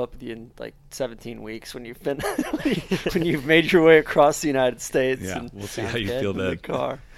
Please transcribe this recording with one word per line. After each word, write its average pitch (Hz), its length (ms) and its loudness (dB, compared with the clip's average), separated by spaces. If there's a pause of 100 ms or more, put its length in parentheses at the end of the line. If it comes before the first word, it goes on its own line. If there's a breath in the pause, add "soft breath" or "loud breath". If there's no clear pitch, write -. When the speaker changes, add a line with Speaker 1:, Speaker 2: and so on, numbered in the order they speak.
Speaker 1:
up 120 100 -10
with 127 100 -16
you 117 100 -10
in, 113 260 -16
like, 113 160 -14 (160)
seventeen 117 500 -10
weeks 110 320 -14
when 123 120 -12
you've 120 180 -16
been, 143 160 -4
<laughs> - 920 -2
when 170 120 0
you've 156 200 -2
made 160 260 4
your 175 120 6
way 160 140 10
across 151 440 4
the 156 60 -2
United 127 340 0
States 131 400 0
Speaker 2:
Yeah, 92 180 -6
Speaker 1:
and 80 140 -12
Speaker 2:
we'll 101 140 -10
see - 140 -8
Speaker 3:
Sounds 110 100 -4
Speaker 2:
how 120 60 -4
you 104 100 -4
Speaker 3:
good. 123 140 -2
Speaker 2:
feel 101 100 -2
Speaker 1:
in 92 60 -6
the 92 120 -4
Speaker 2:
then. - 80 -4
Speaker 1:
car. 131 420 -4 (180 soft breath)